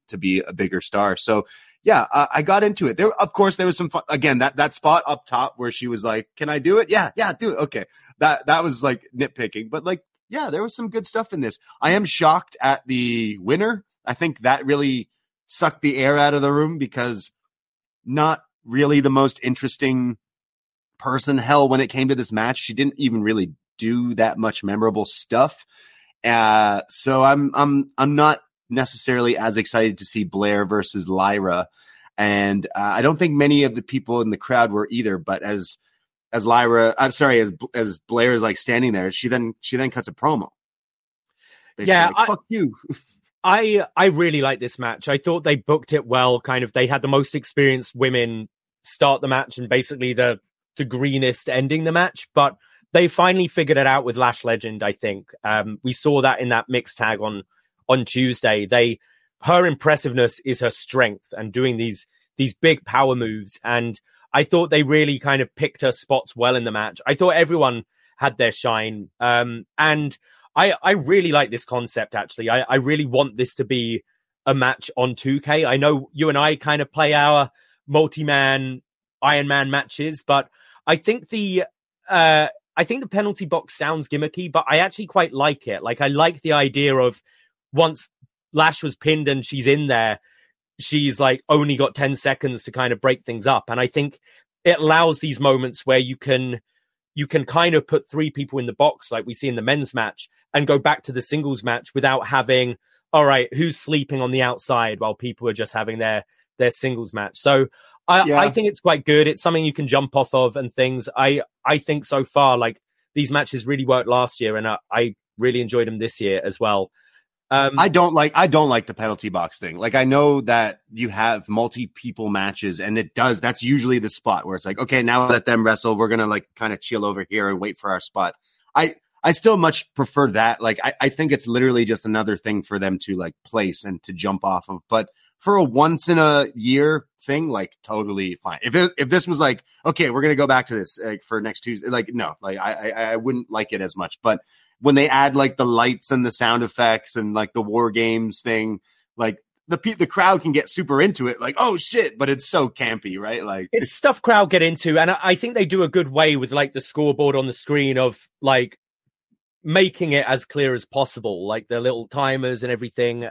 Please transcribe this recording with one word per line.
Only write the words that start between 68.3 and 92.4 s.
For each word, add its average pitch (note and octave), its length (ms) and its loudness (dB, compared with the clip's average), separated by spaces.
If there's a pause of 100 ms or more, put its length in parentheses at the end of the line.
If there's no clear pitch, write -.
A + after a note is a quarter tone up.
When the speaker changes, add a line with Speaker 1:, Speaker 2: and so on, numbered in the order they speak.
Speaker 2:
their A#2 140 2
shine. A2 580 -6 (100)
Um, A#2+ 460 0 (120)
and D3+ 400 0 (380)
I, F#3+ 260 4
I F#3+ 100 4
really F3 400 2
like C#3+ 200 2
this A#2 140 -8
concept, A#2+ 500 -6
actually. A2 340 -6
I, B2 120 2
I B2+ 140 0
really D3 300 0
want C3 300 0
this B2 200 -4
to C3+ 100 -4
be A#2 380 -4 (420)
a C3+ 80 2
match C3 420 0
on B2+ 200 -2
two C#3 260 -4
K. D#3 240 0
I C3 120 2
know C#3 360 0
you D#3 160 0
and C#3+ 80 0
I D3+ 180 2
kind D3 260 -2
of C#3 100 -6
play D3+ 220 0
our D3 380 4 (360)
multi-man C#3 920 0 (400)
Iron C#3+ 260 2
Man C#3 220 0
matches, D3 560 -6
but C#3 240 2 (380)
I D#3+ 80 4
think G#3+ 340 -2
the, G3 360 -2 (440)
uh, D#3+ 380 4 (300)
I E3+ 60 0
think A#3+ 180 -4
the A#3 80 -10
penalty G3+ 360 -4
box D#3 280 -4
sounds D#3 360 -4
gimmicky, D3+ 420 -6
but E3 160 0
I D3+ 120 4
actually F#3+ 280 -2
quite E3+ 260 0
like C#3+ 340 -2
it. G2+ 140 -6
Like, A#2 200 -6
I C#3 60 2
like D3+ 340 2
the D#3 120 0
idea C#3 420 2
of B2+ 260 0 (540)
once D#3+ 340 2 (440)
Lash D#3 280 2
was D3 140 -6
pinned D#3 320 0
and C3+ 180 -2
she's C3 220 -4
in D3 200 4
there, A2+ 320 0 (600)
she's, C#3+ 400 -2
like, C3+ 300 2
only D3 260 2
got C3+ 180 0
ten C#3 220 -2
seconds C3 480 -4